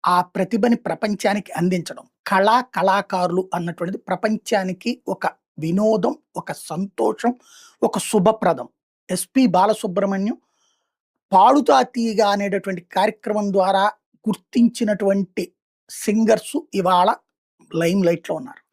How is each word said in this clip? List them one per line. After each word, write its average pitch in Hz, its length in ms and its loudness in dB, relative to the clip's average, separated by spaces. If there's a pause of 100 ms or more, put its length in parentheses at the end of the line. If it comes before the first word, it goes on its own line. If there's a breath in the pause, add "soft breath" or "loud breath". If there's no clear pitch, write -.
ఆ 180 100 4 (180)
ప్రతిభని 226 420 0 (100)
ప్రపంచానికి 208 720 -4
అందించడం. 175 460 -4 (220)
కళా 202 300 2 (200)
కళాకారులు 185 680 0 (120)
అన్నటువంటిది 170 440 -6 (100)
ప్రపంచానికి 196 800 -4 (180)
ఒక - 180 -6 (320)
వినోదం, 185 560 0 (220)
ఒక 170 160 -12 (180)
సంతోషం, 196 600 -4 (500 soft breath)
ఒక - 160 0 (100)
శుభప్రదం. 180 600 0 (400)
ఎస్పి 185 340 -2 (140)
బాలసుబ్రహ్మణ్యం 202 800 0 (960)
పాడుతా 262 440 6 (180)
తీయగా 220 400 0
అనేటటువంటి 196 480 -4 (140)
కార్యక్రమం 208 560 -2
ద్వారా 190 320 2 (420)
గుర్తించినటువంటి 208 1160 0 (460)
సింగర్స్ 220 640 0 (240)
ఇవాళ 180 280 4 (640)
లైమ్‌లైట్‌లో 170 680 0
ఉన్నారు - 220 -18 (100)